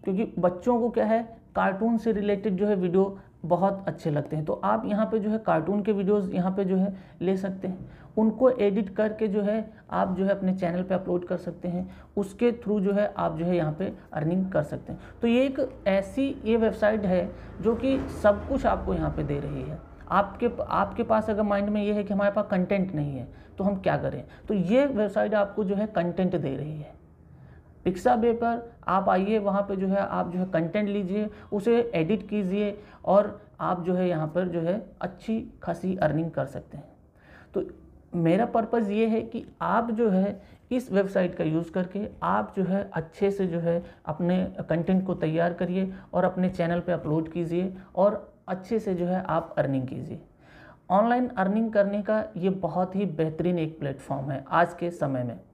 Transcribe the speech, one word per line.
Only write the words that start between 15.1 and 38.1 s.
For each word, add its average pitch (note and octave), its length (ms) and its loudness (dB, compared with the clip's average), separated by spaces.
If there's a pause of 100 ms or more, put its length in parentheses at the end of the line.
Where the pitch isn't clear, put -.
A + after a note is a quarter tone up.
तो A#3 60 4
ये B3 180 6
एक C4+ 140 -2 (280)
ऐसी, G3 400 2 (160)
ये A3 120 4
वेबसाइट G#3+ 480 2
है F3+ 260 2 (320)
जो A3+ 140 4
कि C4 220 0 (240)
सब G#3 260 4
कुछ C4 180 0
आपको F#3+ 280 0
यहाँ D#3 160 0
पे D3+ 140 -4
दे C#3+ 160 -2
रही C#3 220 -6
है। D3 160 -8 (320)
आपके, G3+ 400 2 (100)
आपके G3 440 0
पास A3 260 2
अगर G#3 140 0
माइंड G3+ 240 0
में G#3 140 0
ये G#3 100 0
है G#3 120 0
कि G3+ 100 -2
हमारे G3+ 180 2
पास G#3 180 0
कंटेंट F#3 440 2
नहीं D3 220 -2
है B2 120 -8 (300)
तो G3 60 -2
हम G3 140 2
क्या D#3 200 2
करें, C#3 260 -4 (240)
तो A3+ 60 0
ये G#3 320 4
वेबसाइट G#3 500 0
आपको G3+ 280 0
जो F#3+ 100 0
है G#3 140 0
कंटेंट F3 480 0
दे C#3 200 -2
रही D3+ 200 -8
है। D3 180 -14 (920)
Pixabay A3 480 4
पर A#3 380 -2 (160)
आप F#3+ 200 2
आइए, G3 300 2
वहाँ G3 240 2
पे G3 140 -4
जो F#3+ 120 -2
है G3 100 2
आप F3+ 340 -2
जो F3+ 60 -4
है F#3 80 0
कंटेंट F#3 420 0
लीजिए, G3+ 400 -2 (240)
उसे G#3+ 260 2 (160)
एडिट E3+ 340 0
कीजिए G#3 500 -2 (260)
और G#3 360 4 (200)
आप E3+ 240 -2
जो F3+ 100 2
है F3+ 140 2
यहाँ D#3+ 200 0
पर F3+ 200 0
जो E3+ 120 -2
है E3 140 0 (260)
अच्छी - 380 -4 (240)
खासी F#3 340 -4
अर्निंग D#3 340 0
कर C#3 160 -4
सकते - 300 -12
हैं। - 120 -16 (640)
तो - 80 -2 (540)